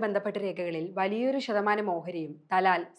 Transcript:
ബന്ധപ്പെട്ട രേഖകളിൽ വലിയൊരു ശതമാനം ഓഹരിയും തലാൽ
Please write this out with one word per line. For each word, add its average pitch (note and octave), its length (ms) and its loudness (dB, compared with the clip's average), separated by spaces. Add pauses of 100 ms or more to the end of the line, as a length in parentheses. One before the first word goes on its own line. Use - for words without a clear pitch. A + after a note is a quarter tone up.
ബന്ധപ്പെട്ട G3+ 400 0
രേഖകളിൽ E3+ 420 -2 (140)
വലിയൊരു A#3 460 2
ശതമാനം G#3 500 2
ഓഹരിയും D#3+ 380 -6 (180)
തലാൽ F#3 300 4 (180)